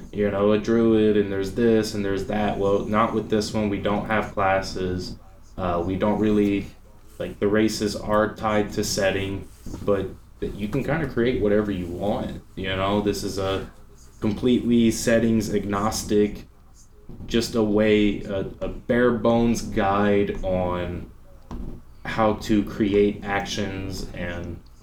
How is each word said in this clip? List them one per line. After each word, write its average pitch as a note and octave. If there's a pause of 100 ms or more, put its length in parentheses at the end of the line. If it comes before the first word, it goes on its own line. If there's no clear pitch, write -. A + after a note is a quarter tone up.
(120)
you G2+
know, G2+
a G#2+
druid, A2
and G2+
there's G2
this A2+
and G2+
there's G2
that. G#2
Well, G2
not G#2+
with G#2
this G#2+
one. G#2+
We G2+
don't G2+
have G#2+
classes. F#2+ (400)
Uh, F2
we F#2+
don't G#2
really, G#2 (540)
like, F#2
the G#2
races G#2+
are G#2+
tied G#2+
to G#2+
setting, G2 (380)
but F#2+ (320)
you G2+
can B2
kinda D#3
create B2
whatever G#2
you F2+
want, F#2+ (140)
you F#2+
know? G2
This G2+
is F#2+
a F#2+ (500)
completely A#2
settings A2+
agnostic, G#2 (800)
just A#2
a A2+
way, G#2+
a, G2 (140)
a F#2
bare A#2+
bones A#2
guide G2+
on F2+ (960)
how G#2+
to G#2
create G#2
actions F#2+
and F2 (240)